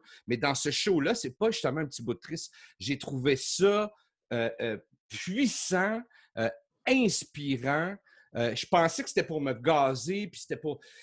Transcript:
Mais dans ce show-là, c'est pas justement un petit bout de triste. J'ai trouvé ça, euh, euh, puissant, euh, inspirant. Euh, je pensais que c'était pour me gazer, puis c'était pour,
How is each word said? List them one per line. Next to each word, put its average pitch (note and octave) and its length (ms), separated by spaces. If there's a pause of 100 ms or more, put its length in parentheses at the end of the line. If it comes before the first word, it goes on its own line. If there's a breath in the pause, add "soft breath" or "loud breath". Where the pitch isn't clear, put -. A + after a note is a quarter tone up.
(260 loud breath)
Mais A#2+ 120
dans C#3 180
ce C#3+ 160
show-là, F3 420
c'est C#3+ 240
pas A3 140
justement D#3 300
un D3+ 40
petit B2+ 160
bout A#2 140
de - 40
triste. - 320 (280 loud breath)
J'ai C3 180
trouvé C3+ 380
ça, G3+ 560 (420 soft breath)
euh, A#2 160 (120)
euh, A2 160 (320)
puissant, G3+ 920 (360 soft breath)
euh, A2+ 120 (380)
inspirant. D#3 1080 (400 soft breath)
Euh, A#2 200
je - 100
pensais E3+ 380
que - 60
c'était F3+ 160
pour D#3 160
me C3+ 120
gazer, C#3 720
puis - 140
c'était - 160
pour, D3+ 220 (240 loud breath)